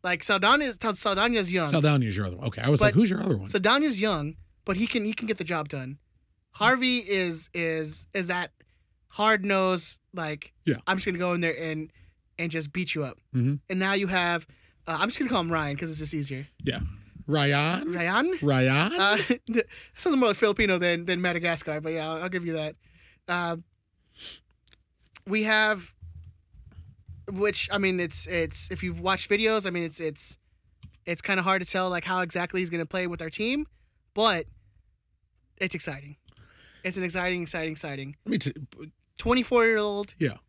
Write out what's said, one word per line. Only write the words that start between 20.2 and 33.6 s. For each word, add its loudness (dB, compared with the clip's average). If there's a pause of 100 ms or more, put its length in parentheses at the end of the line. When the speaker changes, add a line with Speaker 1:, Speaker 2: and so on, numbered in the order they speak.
Speaker 1:
Filipino 4
than, 0
than 0
Madagascar, -2
but -4
yeah, -4
I'll, -4
I'll -6
give -4
you -4
that. -4 (520)
Uh, -2 (1700)
we 0
have, 2 (1400)
which, 0
I 0
mean, 2
it's, -4
it's, -4
if -6
you've -6
watched 0
videos, 2
I -2
mean, -2
it's, -10
it's, -8 (680)
it's -6
kinda 0
hard 2
to -8
tell, -2
like, -4
how 0
exactly -4
he's -4
gonna -4
play -4
with -8
our -10
team, -2 (480)